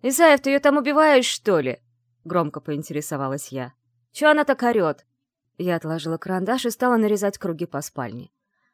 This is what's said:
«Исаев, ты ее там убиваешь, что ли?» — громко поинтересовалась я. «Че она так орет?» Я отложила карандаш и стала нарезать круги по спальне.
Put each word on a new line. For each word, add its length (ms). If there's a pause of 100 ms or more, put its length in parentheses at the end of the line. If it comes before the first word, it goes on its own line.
«Исаев, 380
ты 100
ее 100
там 160
убиваешь, 500
что 340
ли?» — 200 (440)
громко 360
поинтересовалась 880
я. 240 (400)
«Че 180
она 140
так 180
орет?» 420 (540)
Я 180
отложила 420
карандаш 480
и 40
стала 260
нарезать 420
круги 280
по 140
спальне. 500 (440)